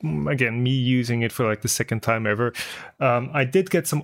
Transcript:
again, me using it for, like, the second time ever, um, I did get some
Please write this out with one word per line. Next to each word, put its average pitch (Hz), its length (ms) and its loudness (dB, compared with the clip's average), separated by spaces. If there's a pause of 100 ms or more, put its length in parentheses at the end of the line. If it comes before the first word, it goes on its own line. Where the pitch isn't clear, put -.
(280)
again, 123 340 0
me 127 80 2
using 123 520 2
it 113 100 -2
for, 120 140 0
like, 107 140 0
the 117 80 -4
second 113 340 -2
time 113 240 0
ever, 113 260 0 (460)
um, 127 360 2
I 139 100 2
did 185 260 2
get 165 160 0
some 151 160 0